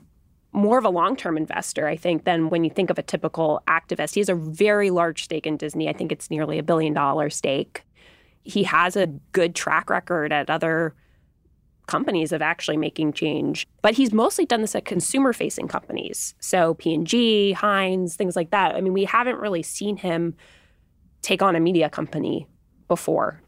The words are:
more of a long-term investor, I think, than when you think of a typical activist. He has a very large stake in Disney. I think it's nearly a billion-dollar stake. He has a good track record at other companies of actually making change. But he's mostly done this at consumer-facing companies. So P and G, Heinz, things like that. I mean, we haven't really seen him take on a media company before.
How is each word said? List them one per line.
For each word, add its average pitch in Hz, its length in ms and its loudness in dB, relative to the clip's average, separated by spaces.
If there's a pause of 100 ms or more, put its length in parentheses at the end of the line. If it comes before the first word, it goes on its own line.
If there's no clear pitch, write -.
(540)
more 208 240 4
of 247 80 2
a 208 40 4
long-term 180 460 0
investor, - 520 -4
I 151 80 -2
think, 165 300 -2
than 165 240 2
when 170 140 2
you 160 60 0
think 185 200 0
of 165 100 0
a - 40 -8
typical 160 640 -2
activist. 165 460 -2
He 202 60 2
has 202 100 2
a 185 60 2
very 196 560 2
large 170 320 0
stake 160 240 -6
in 156 100 -2
Disney. 156 320 -4
I 151 40 -4
think 156 180 -6
it's - 180 -8
nearly 156 300 -2
a 151 40 -6
billion-dollar 151 680 0
stake. - 540 -4 (600)
He 202 200 -2
has 170 320 2
a 190 120 2 (240)
good 175 240 2
track 156 340 0
record 156 420 0
at 143 180 0
other 160 440 0 (960)
companies 160 440 0
of 156 100 -2
actually 156 360 -2
making 156 360 -2
change. 147 520 -2 (160)
But 214 120 4
he's 247 200 2
mostly 233 320 2
done 233 160 0
this 220 140 -4
at 202 100 -4
consumer-facing - 840 0
companies. - 720 -8
So 170 360 2
P 160 180 0
and 160 140 0
G, 214 460 4
Heinz, 190 600 0
things 180 200 -4
like 170 160 -2
that. 190 240 2
I 180 60 -2
mean, 185 120 0
we 196 120 2
haven't 226 320 0
really 185 260 -4
seen 202 340 -6
him 170 380 -2 (840)
take - 200 0
on 190 140 4
a 165 40 2
media 165 300 4
company - 580 -4 (400)
before. - 600 -2